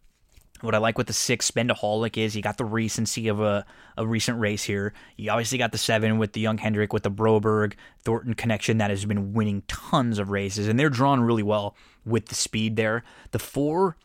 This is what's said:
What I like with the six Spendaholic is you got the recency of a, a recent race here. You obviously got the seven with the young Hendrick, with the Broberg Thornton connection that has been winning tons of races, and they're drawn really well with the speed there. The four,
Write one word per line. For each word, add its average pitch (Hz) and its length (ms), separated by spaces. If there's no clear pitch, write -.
What 113 120
I 107 60
like 113 180
with 123 100
the 104 60
six - 380
Spendaholic 113 680
is 110 180
you 104 60
got 104 160
the 123 80
recency 113 640
of 104 140
a, 101 220
a 113 120
recent 117 320
race 104 240
here. 101 300
You 107 140
obviously 117 300
got 117 120
the 110 60
seven 110 400
with 107 160
the 107 60
young 110 180
Hendrick, 107 360
with 104 100
the 104 80
Broberg 107 640
Thornton 113 300
connection 110 460
that 104 100
has 98 160
been 101 280
winning 107 340
tons 120 500
of 101 140
races, 101 360
and 113 120
they're 151 100
drawn 135 320
really 117 220
well 101 320
with 110 220
the - 80
speed 110 400
there. 110 280
The 110 80
four, 160 640